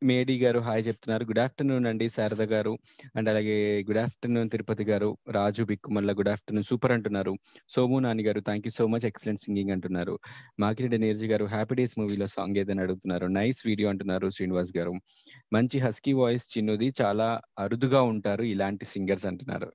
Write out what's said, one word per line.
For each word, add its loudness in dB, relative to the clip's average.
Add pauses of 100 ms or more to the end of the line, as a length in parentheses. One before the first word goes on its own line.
మేడి 4
గారు 4
హాయ్ 0
చెప్తున్నారు. -2
"గుడ్ 0
ఆఫ్టర్‌నూన్ 2
అండి 0
శారద 0
గారు." 0 (380)
And -4
అలాగే 2 (240)
"గుడ్ 0
ఆఫ్టర్‌నూన్ 0
తిరుపతి -4
గారు." 2 (200)
రాజు 0
బిక్కుమల్ల 0
"గుడ్ 2
ఆఫ్టర్‌నూన్, -2
సూపర్" 0
అంటున్నారు. 0 (360)
సోము 2
నాని 0
గారు, 2
"Thank -2
you -6
so 2
much, 0
excellent -4
singing" 0
అంటున్నారు. -2 (440)
మాకిరెడ్డి 0
నీరజ్ 0
గారు, 2
"happy -2
days 0
మూవీలో -2
song -4
ఏదని" 0
అడుగుతున్నారు. -2
"Nice 0
video" 2
అంటున్నారు -2
శ్రీనివాస్ -2
గారు. -2 (600)
"మంచి 2
husky 0
voice 2
చిన్నుది, 0
చాలా 2 (320)
అరుదుగా 2
ఉంటారు 0
ఇలాంటి -2
singers" -2
అంటున్నారు. -6